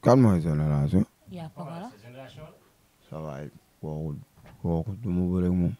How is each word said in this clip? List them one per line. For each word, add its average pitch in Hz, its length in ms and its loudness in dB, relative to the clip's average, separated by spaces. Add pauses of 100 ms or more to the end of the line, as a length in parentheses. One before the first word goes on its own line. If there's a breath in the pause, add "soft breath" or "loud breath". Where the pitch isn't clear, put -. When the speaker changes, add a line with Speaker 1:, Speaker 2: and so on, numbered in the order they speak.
Speaker 1:
Kan 123 180 8
mooy 101 200 6
génération? 76 640 2 (280)
Speaker 2:
Yaa 170 220 -12
Pokola. 165 360 -14
Speaker 3:
Sa - 180 -20
génération 131 360 -18
la. 156 100 -20 (560)
Speaker 1:
Sa 76 80 -12
waay, 73 300 -10 (320)
kooku, 78 340 -6 (480)
kooku 85 300 -2 (100)
du 117 60 -6
ma 90 140 0 (100)
bëre 90 160 0
ak 90 80 2
moom. 90 240 0